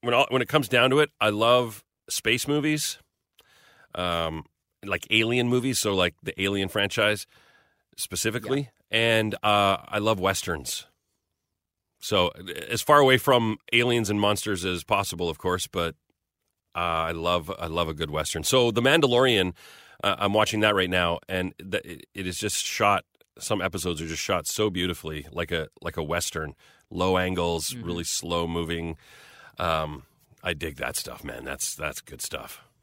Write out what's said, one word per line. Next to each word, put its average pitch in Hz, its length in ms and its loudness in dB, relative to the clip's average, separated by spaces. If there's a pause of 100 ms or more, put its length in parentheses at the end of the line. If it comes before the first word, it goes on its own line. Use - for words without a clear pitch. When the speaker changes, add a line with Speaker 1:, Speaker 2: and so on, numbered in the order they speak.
Speaker 1:
when 120 120 0
all, 127 160 4
when 127 120 2
it 120 60 -2
comes 147 200 2
down 127 240 6
to 139 80 4
it, 151 100 4 (100)
I 107 100 4
love 113 540 2 (260)
space - 380 0
movies, 151 520 -2 (960)
um, 82 500 -4 (380)
like 95 260 -6
alien 120 400 2
movies, 123 300 0
so, 104 140 0
like, 90 300 2
the - 180 -10
Alien 98 280 0
franchise 104 580 0 (720)
specifically, 117 720 -4 (220)
Speaker 2:
Yeah. 113 60 0 (220)
Speaker 1:
and, 107 240 -2
uh, 101 340 4 (100)
I 104 120 -4
love 104 200 0
Westerns. 92 680 -2 (1120)
So, 90 300 0 (400)
as 117 120 -4
far 147 180 6
away 131 180 8
from 113 400 4 (160)
aliens 120 360 2
and 104 120 2
monsters 101 420 0
as 90 220 -4
possible, 87 440 0
of 80 80 -8
course, 92 300 -2
but, 85 280 -2 (760)
uh, 85 60 -6
I 82 320 0
love, 82 480 0
I 85 80 -8
love 82 220 -2
a 80 40 -6
good 76 160 -6
Western. 78 340 -4
So 123 280 4
The 113 100 0
Mandalorian, 123 720 4 (480)
uh, 98 160 2
I'm 101 140 0
watching 107 300 2
that 107 140 4
right 92 140 2
now, 87 380 2
and 92 320 -4
th-, 92 240 -6
it, 82 300 -14
it 95 120 -8
is 90 120 -6
just - 260 -4
shot, 101 400 2 (340)
some 104 240 -2
episodes 87 400 -2
are 82 60 -8
just 80 160 -6
shot 87 240 -2
so 107 220 0
beautifully, 85 640 -6
like 85 200 -4
a, 80 160 -2 (140)
like 82 160 -8
a 82 60 -4
Western, 78 520 -4 (340)
low 92 280 0
angles, 87 560 0
Speaker 2:
Mm-hmm. 120 120 -10
Speaker 1:
really 85 200 -6
slow 85 420 -2
moving. 85 480 -4 (640)
Um, 78 460 -2 (380)
I 90 120 -4
dig 76 240 -8
that 64 180 -6
stuff, - 300 -10
man. 60 180 -10
That's, 69 320 -8
that's 73 240 -8
good - 220 -16
stuff. - 420 -12 (180)